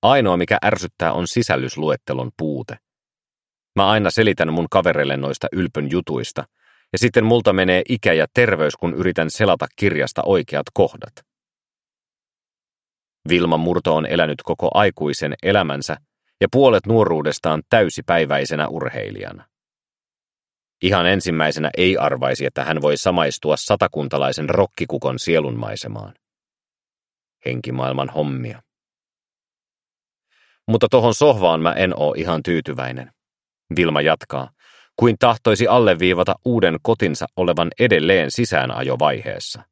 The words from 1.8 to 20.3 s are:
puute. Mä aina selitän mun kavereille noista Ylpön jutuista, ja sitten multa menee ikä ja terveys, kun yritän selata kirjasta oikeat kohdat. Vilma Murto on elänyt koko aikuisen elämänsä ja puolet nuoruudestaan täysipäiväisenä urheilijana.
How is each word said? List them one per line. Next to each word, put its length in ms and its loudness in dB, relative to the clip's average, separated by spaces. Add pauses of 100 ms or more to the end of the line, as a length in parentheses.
puute. 400 -8 (960)
Mä 140 4
aina 220 2
selitän 420 2
mun 180 -2
kavereille 460 2
noista 340 -6
Ylpön 400 -4
jutuista, 520 -6 (500)
ja 60 -2
sitten 260 4
multa 280 4
menee 360 4
ikä 240 0
ja 200 4
terveys, 420 2
kun 180 -4
yritän 360 -2
selata 460 0
kirjasta 500 -2
oikeat 480 -2
kohdat. 400 -2 (2250)
Vilma 280 2
Murto 380 0
on 100 -2
elänyt 380 -2
koko 300 -2
aikuisen 600 0 (100)
elämänsä 540 0 (440)
ja 100 2
puolet 340 4
nuoruudestaan 840 0
täysipäiväisenä 1000 0
urheilijana. 840 -10 (1300)